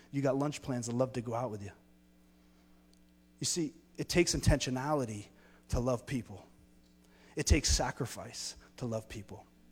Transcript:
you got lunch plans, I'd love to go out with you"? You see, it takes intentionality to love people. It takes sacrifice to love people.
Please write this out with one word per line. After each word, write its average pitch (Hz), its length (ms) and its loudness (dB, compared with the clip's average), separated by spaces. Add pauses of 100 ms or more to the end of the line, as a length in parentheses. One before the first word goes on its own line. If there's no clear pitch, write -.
(120)
you 139 100 -2
got 135 160 2
lunch 143 240 -2
plans, 123 260 -4
I'd 120 60 -4
love 123 180 2
to 123 80 -4
go 113 140 -6
out 120 160 -2
with 107 120 -8
you"? 101 100 -10 (1700)
You 139 60 -6
see, 160 300 -2 (240)
it 156 100 -4
takes 175 260 4
intentionality 131 920 2 (440)
to 127 100 0
love 123 260 0
people. 107 400 -6 (880)
It 151 80 -2
takes 160 240 6
sacrifice - 880 -2 (240)
to 131 80 -4
love 113 240 -4
people. 98 340 -12 (260)